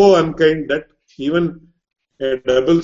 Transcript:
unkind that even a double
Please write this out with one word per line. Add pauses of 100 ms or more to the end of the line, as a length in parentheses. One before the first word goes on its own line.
(200)
unkind (100)
that (420)
even (840)
a (200)
double